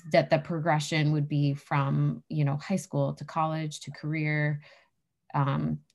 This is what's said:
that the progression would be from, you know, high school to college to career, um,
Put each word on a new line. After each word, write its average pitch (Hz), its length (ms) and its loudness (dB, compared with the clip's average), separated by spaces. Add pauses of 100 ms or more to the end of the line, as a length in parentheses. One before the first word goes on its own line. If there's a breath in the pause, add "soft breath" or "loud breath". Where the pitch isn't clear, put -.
(120)
that 165 180 4
the 156 100 4
progression 151 720 0
would 147 160 0
be 143 240 2
from, 147 760 0
you 151 160 0
know, 143 140 0
high 190 180 -4
school 143 380 -2
to 147 100 -10
college 160 560 -4
to 147 120 -12
career, 151 680 -2 (720 loud breath)
um, 147 460 0 (160)